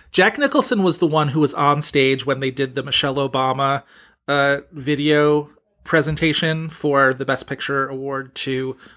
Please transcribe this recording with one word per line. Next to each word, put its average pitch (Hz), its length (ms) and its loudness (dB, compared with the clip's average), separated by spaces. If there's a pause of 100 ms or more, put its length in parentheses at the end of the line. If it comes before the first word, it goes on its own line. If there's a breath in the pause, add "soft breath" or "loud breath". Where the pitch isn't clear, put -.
(120 loud breath)
Jack - 260 2
Nicholson 277 460 0
was 170 160 2
the 175 80 2
one 151 220 2
who 151 120 0
was 143 120 2
on 147 280 2
stage 135 440 0
when 131 140 -2
they 135 120 -2
did 127 240 -4
the 135 80 -4
Michelle 135 320 -2
Obama, 135 680 0 (460 soft breath)
uh, 143 300 2 (120)
video 147 800 2 (360)
presentation 160 840 0
for 139 460 2
the 131 100 -8
Best 131 220 -2
Picture 135 400 -4
award 135 480 -8
to 131 420 -4 (200 loud breath)